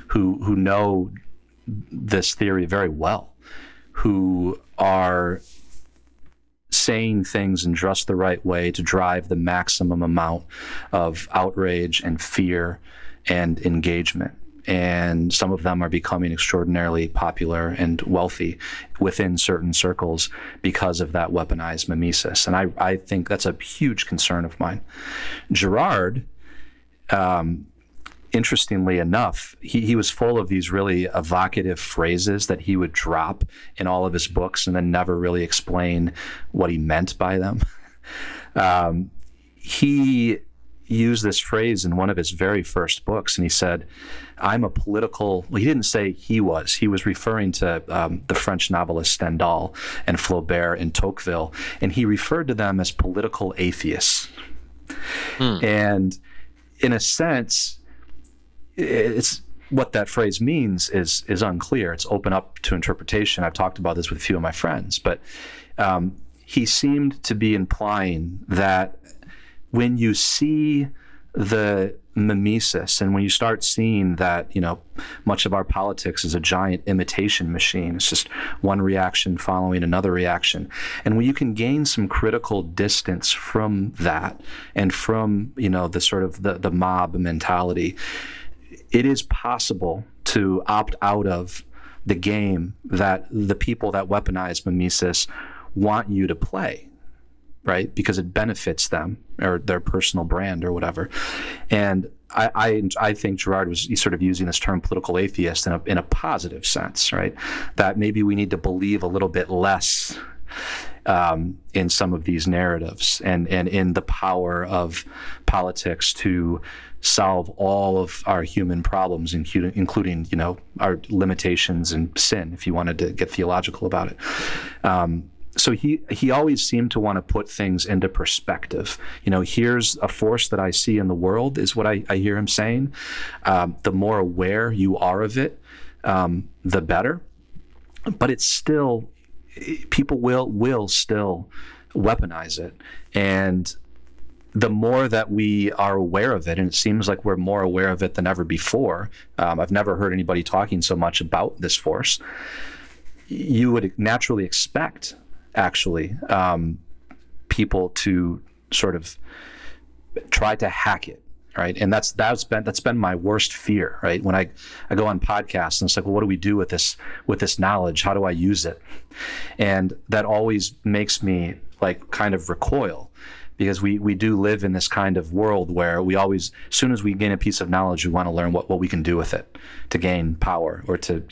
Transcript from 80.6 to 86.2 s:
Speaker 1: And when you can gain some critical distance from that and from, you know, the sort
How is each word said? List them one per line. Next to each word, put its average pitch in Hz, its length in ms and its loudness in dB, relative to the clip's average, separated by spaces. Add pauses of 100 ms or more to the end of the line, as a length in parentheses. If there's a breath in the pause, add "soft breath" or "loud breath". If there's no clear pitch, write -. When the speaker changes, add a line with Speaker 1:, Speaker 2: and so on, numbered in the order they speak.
Speaker 1:
And 110 140 4
when 117 80 4
you 135 80 4
can 123 200 0
gain 123 300 2
some 110 240 2
critical 110 560 0
distance 90 680 0
from 107 680 0
that 85 400 0 (340 loud breath)
and 95 200 2
from, 110 640 0
you 113 120 2
know, 90 200 2
the 87 100 -2
sort 95 240 2